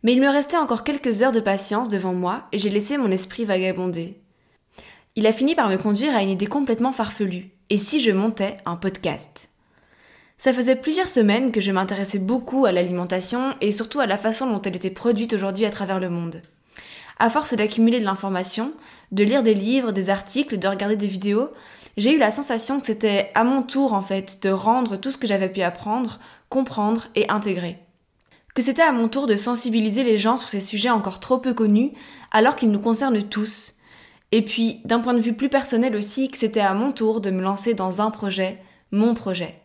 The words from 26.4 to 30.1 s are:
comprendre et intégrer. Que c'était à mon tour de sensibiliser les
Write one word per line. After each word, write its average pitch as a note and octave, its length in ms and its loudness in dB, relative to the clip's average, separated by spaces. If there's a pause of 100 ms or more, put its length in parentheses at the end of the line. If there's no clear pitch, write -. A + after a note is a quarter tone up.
comprendre A3+ 680 -2
et G#3 140 2
intégrer. F3+ 500 -2 (760)
Que C4+ 80 0
c'était B3+ 200 2
à D#4+ 100 6
mon A#3 160 2
tour C4+ 200 -2
de A3 80 4
sensibiliser A3+ 680 0
les A3+ 140 4